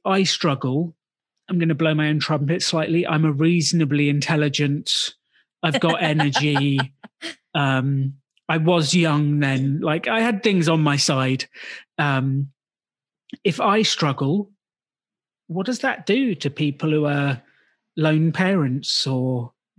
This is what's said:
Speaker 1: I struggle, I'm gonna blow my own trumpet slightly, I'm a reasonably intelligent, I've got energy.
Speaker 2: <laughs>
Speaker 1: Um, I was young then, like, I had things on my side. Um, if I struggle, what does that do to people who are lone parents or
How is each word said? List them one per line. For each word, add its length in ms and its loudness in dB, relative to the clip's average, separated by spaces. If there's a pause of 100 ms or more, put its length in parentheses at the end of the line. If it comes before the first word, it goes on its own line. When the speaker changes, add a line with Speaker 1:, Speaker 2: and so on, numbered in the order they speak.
Speaker 1:
I 160 2
struggle, 720 -2 (540)
I'm 100 0
gonna 160 2
blow 180 0
my 160 0
own 100 0
trumpet 420 -2
slightly, 460 0
I'm 180 2
a 60 2
reasonably 800 2
intelligent, 840 0 (720)
I've 160 0
got 240 2
energy. 920 0
Speaker 2:
<laughs> 40 -20 (540)
Speaker 1:
Um, 580 0 (360)
I 80 0
was 360 2
young 460 2
then, 420 0
like, 260 -2
I 140 0
had 220 0
things 260 4
on 120 4
my 140 4
side. 500 0 (520)
Um, 520 0 (960)
if 160 0
I 220 2
struggle, 680 0 (960)
what 180 -6
does 140 -4
that 260 -4
do 300 0
to 140 -6
people 420 -2
who 140 2
are 360 -2 (540)
lone 360 2
parents 760 -2
or 460 -2 (260)